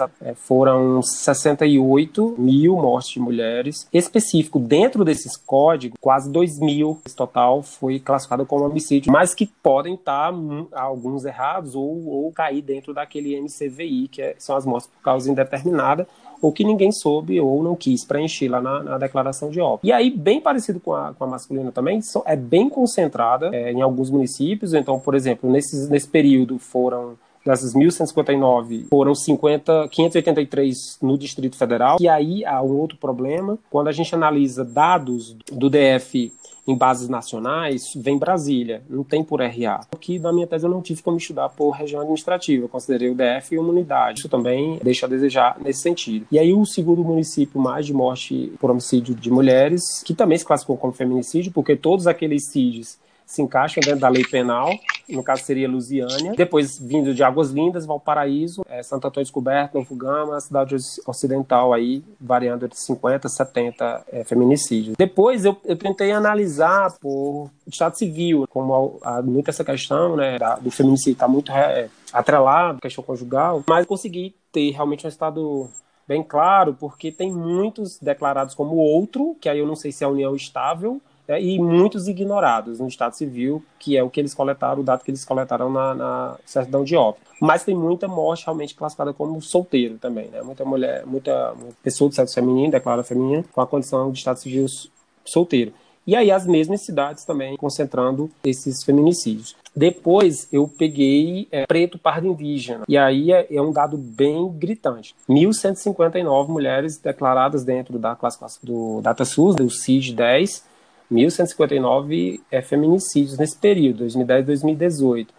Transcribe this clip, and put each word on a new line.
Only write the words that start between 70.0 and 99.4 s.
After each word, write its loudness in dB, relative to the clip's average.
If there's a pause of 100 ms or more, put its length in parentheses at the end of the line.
né, -2
da, -2
do -6
feminicídio 2
tá 2
muito 0
re-, 0
é, 0 (240)
atrelado, 4
questão -10
conjugal, -2
mas 4
consegui -8 (160)
ter 0
realmente -4
um -6
estado -6 (400)
bem -2
claro, 4
porque -10
tem -6
muitos -4
declarados -2
como -4
outro, 2
que -2
aí 0
eu -2
não -4
sei -10
se -8
é 0
a 2
união 0
estável, -6 (280)
né, -2
e 0
muitos 2
ignorados 0
no -6
estado -4
civil, -4 (160)
que 0
é 4
o -2
que -4
eles -2
coletaram, -2
o -4
dado 0
que -6
eles -8
coletaram -2
na, -2
na -6
certidão -2
de 0
óbito. 2 (180)
Mas 4
tem -2
muita -2
morte -2
realmente -6
classificada -8
como -6
solteiro -2
também, -8
né? -14
Muita -10
mulher, -4
muita, -4
muita -20
pessoa 2
do -2
sexo 0
feminino, 2
declarada 0
feminina, -2
com -2
a 2
condição -2
de -8
estado -4
civil -2
s-, -10 (360)
solteiro. 0 (320)
E 4
aí 6
as 2
mesmas 2
cidades -4
também -6
concentrando -2 (140)
esses -4
feminicídios. 2 (220)